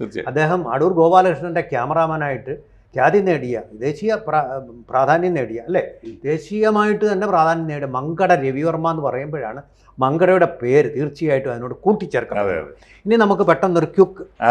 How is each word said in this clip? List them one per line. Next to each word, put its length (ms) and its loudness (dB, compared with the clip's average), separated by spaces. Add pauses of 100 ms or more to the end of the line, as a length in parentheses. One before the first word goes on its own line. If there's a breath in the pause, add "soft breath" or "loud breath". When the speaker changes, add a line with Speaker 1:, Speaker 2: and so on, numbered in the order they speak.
Speaker 1:
തീർച്ചയായും. 280 -8
Speaker 2:
അദ്ദേഹം 320 0 (120)
അടൂർ 200 0
ഗോപാലകൃഷ്ണന്റെ 680 4
ക്യാമറാമാനായിട്ട് 1160 -4 (160)
ഖ്യാതി 240 4
നേടിയ, 440 -2 (100)
ദേശീയ 420 -4 (140)
പ്രാ-, 180 0 (440)
പ്രാധാന്യം 440 2
നേടിയ, 260 -4
അല്ലേ, 220 -2 (220)
Speaker 3:
ഉം. 100 -14 (100)
Speaker 2:
ദേശീയമായിട്ട് 880 0
തന്നെ 140 -2
പ്രാധാന്യം 400 2
നേടിയ 200 -6
മങ്കട 460 -2
രവിവർമ്മ 580 0
എന്ന് 120 -6
പറയുമ്പോഴാണ് 600 -6 (360 soft breath)
മങ്കടയുടെ 500 4 (140)
പേര് 320 4
തീർച്ചയായിട്ടും 560 -2
അതിനോട് 240 -10
കൂട്ടിച്ചേർക്കണം. 680 -2
Speaker 1:
അതെ, 120 0
അതെ. 200 -6 (340 soft breath)
Speaker 2:
ഇനി 100 2
നമുക്ക് 260 2
പെട്ടെന്നൊരു 440 2
ക്യുക്ക് 360 2 (180)
Speaker 1:
ആ, 100 2